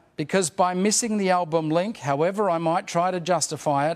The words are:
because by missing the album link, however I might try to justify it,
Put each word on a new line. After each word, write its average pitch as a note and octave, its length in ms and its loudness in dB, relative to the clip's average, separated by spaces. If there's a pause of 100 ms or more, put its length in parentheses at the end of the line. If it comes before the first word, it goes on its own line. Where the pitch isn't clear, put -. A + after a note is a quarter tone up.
(180)
because D#3+ 320 0
by F3+ 240 0
missing G#3+ 440 0
the F#3+ 120 0
album E3 400 2
link, F3+ 300 0
however F3 500 0
I E3 80 0
might E3+ 300 0
try F3 220 0
to F#3 120 -4
justify D3+ 680 0
it, E3+ 60 -2